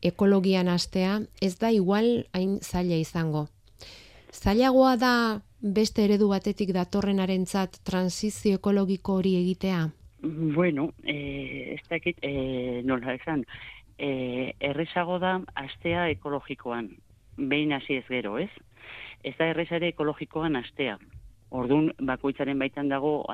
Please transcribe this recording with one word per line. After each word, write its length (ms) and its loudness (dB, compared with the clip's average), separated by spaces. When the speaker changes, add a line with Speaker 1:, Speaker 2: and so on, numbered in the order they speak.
Speaker 1:
ekologian 680 4
hastea 520 0
ez 180 0
da 120 2
igual 640 2
hain 280 0
zaila 360 0
izango. 520 -2
Zailagoa 640 6
da 180 4
beste 440 2
eredu 260 6
batetik 420 0
datorrenarentzat 1120 0
trantsizio 760 0
ekologiko 580 2
hori 180 2
egitea? 520 0
Speaker 2:
Bueno, 680 0
eh, 720 -8
ez 120 -16
dakit, 340 -4
eh, 640 -4
nola 300 -2
esan, 300 -4
eh, 640 -4
errezago 580 -2
da 220 0
hastea 560 -4
ekologikoan, 800 -6
behin 360 0
hasi 240 -4
ez 120 -8
gero, 300 -4
ez? 120 -6
Ez 140 -10
da 100 0
erreza 300 -2
ere 120 -2
ekologikoan 680 -2
hastea. 420 -6
Ordun 380 2
bakoitzaren 560 -4
baitan 260 -4
dago, 460 -2